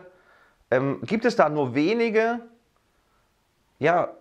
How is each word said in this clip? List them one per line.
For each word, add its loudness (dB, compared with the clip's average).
ähm, 0
gibt -2
es 0
da 4
nur -2
wenige, 0
ja, 0